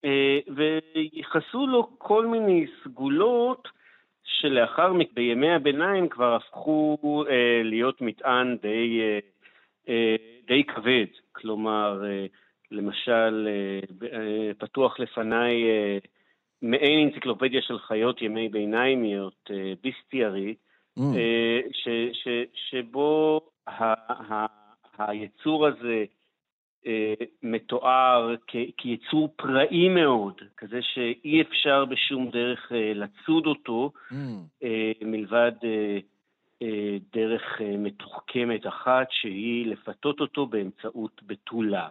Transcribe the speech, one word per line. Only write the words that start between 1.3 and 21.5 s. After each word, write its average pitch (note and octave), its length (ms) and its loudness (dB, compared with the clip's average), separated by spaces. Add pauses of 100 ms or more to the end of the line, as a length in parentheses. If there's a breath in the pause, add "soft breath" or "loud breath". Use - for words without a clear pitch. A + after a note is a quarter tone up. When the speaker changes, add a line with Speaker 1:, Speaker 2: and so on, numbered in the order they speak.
Speaker 1:
לו A#3+ 320 2
כל A3 280 2
מיני G#3 400 2 (180)
סגולות G3+ 840 0 (560 soft breath)
שלאחר C#3+ 680 2
מכ-, E3+ 220 2
בימי A#2+ 360 2
הביניים E3 580 2
כבר A#2+ 260 2
הפכו, D3+ 960 0
אה, A#2+ 360 4
להיות A#2 360 0
מטען B2 600 0
די, A2+ 380 0
אה, G#2+ 180 0 (680 soft breath)
אה, A2+ 280 2 (300)
די C#3 180 4
כבד. A#2+ 420 0 (260)
כלומר, G#2+ 720 -2
אה, G2 220 -4 (440 soft breath)
למשל, A2 760 0
אה, G2 320 -4 (180)
ב-, A2 60 -12
אה, A2 540 -4
פתוח B2+ 420 0
לפניי, A#2 640 0
אה, G#2 340 2 (640)
מעין D3 460 4
אנציקלופדיה B2+ 540 -2
של A#2 160 -6
חיות A#2 440 -2
ימי A2+ 260 -2
ביניימיות, G#2+ 1000 0
אה, F#2+ 220 -6 (100)
ביסטיארי, A2 720 -4 (440)
Speaker 2:
Mm. B2+ 40 -2 (140)
Speaker 1:
אה, A#2 440 2 (120)